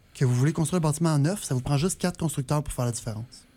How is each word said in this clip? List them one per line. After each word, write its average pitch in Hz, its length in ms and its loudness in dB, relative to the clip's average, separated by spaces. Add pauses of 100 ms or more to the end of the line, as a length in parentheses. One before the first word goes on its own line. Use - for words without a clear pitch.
(140)
que - 100 0
vous 123 100 4
voulez 135 180 4
construire 170 260 0
un 160 100 2
bâtiment 160 260 2
à 147 40 4
neuf, 170 260 2
ça - 100 -2
vous 127 60 0
prend 139 180 0
juste 185 220 -2
quatre 180 180 -2
constructeurs 147 460 -2
pour - 100 -8
faire 127 100 -2
la 120 60 0
différence. 117 560 -10 (100)